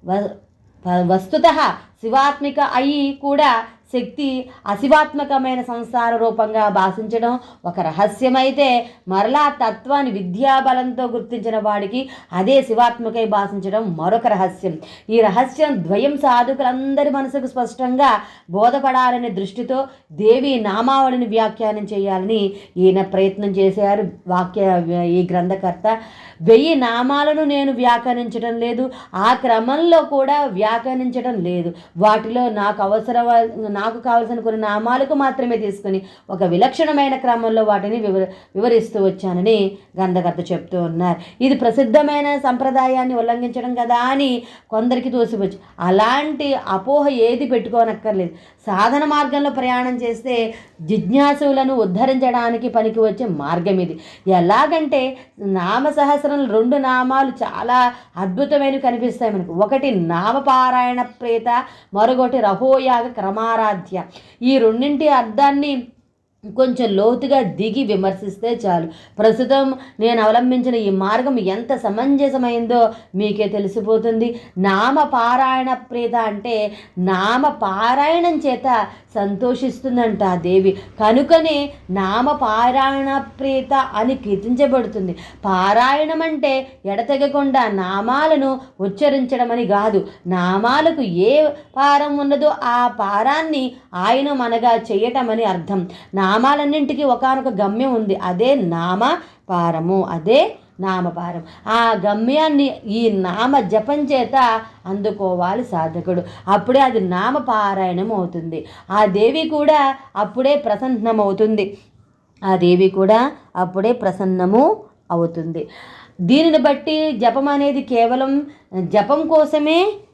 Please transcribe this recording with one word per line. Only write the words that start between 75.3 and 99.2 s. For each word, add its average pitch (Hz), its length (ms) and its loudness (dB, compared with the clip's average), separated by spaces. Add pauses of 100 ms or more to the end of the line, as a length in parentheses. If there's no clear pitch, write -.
ప్రీత 240 420 -6
అంటే 214 560 -4 (260)
నామ 196 500 0
పారాయణం 277 920 0
చేత 247 500 0 (280)
సంతోషిస్తుందంట 233 1080 -2
ఆ 185 120 2
దేవి. 185 420 2 (220)
కనుకనే 285 760 4 (160)
నామ 202 420 0
పారాయణ 269 920 0 (160)
ప్రీత 269 340 -2
అని 254 420 0
కీర్తించబడుతుంది. 220 1000 -2 (300)
పారాయణం 247 760 2
అంటే 277 460 -2 (180)
ఎడతెగకుండా 269 840 0
నామాలను 254 920 0 (220)
ఉచ్చరించడం 247 720 0
అని 233 160 -2
కాదు. 202 400 2 (200)
నామాలకు 220 760 0
ఏ 226 460 2 (300)
పారం 285 400 2
ఉన్నదో 285 340 2 (120)
ఆ 247 240 2 (120)
పారాన్ని 254 760 -2 (200)
ఆయన 240 400 0
మనగా 233 420 0
చేయటం 233 540 -2
అని 226 140 0
అర్థం. 185 460 -2 (260)
నామాలన్నింటికీ 285 880 0
ఒకానొక 262 440 0
గమ్యం 220 480 -2
ఉంది, 214 200 0
అదే 190 400 0
నామ 185 640 0 (320)